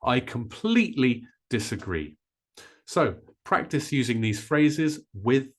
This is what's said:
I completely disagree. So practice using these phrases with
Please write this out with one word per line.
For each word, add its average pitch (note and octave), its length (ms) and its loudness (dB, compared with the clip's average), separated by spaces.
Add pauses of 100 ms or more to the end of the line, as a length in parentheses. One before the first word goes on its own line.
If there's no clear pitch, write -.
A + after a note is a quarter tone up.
I B2 180 2
completely B2+ 1040 0 (260)
disagree. F#2 640 -6 (720)
So C3 300 0 (280)
practice - 480 -2
using A#2+ 280 0
these A2 220 0
phrases D3+ 580 2 (140)
with B2 340 0 (100)